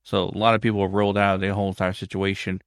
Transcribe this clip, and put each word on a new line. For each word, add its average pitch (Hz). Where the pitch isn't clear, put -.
So 98
a -
lot 110
of 107
people 107
are 95
rolled 101
out 101
of 95
the 98
whole 101
entire 92
situation 95